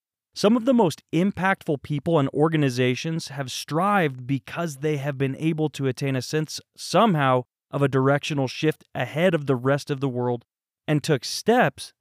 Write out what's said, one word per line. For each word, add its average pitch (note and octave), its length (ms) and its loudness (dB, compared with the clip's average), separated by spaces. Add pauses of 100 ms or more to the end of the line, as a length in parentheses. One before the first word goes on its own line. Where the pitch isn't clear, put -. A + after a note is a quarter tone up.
(340)
Some G#3+ 220 4
of A3+ 80 0
the C4 80 4
most G#3+ 300 4 (100)
impactful F3+ 680 0
people D3+ 360 0
and C#3 120 2
organizations D3 1000 0
have C3+ 240 -10
strived D#3 760 -2
because C#3 500 -4
they D3+ 200 -2
have C3+ 220 -6
been C3+ 180 -2
able D#3 320 -2
to C#3 180 -4
attain C3+ 300 -2
a B2 60 -4
sense, - 400 -6 (120)
somehow, D3 720 2 (260)
of C#3 120 -2
a C#3+ 60 2
directional C#3 600 0
shift - 360 -2 (100)
ahead C#3+ 400 0
of D3 100 -2
the C3+ 100 2
rest C3+ 360 -2
of C3+ 100 -4
the C#3 80 -2
world B2 380 -4 (420)
and D3+ 140 2
took D3 240 0
steps - 760 0